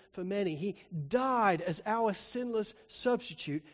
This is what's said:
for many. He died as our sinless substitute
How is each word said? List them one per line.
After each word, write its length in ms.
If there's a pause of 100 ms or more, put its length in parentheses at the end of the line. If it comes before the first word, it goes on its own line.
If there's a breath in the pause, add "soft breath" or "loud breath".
(120)
for 120
many. 320
He 200 (320 loud breath)
died 540
as 240
our 280
sinless 600 (140 loud breath)
substitute 760 (100)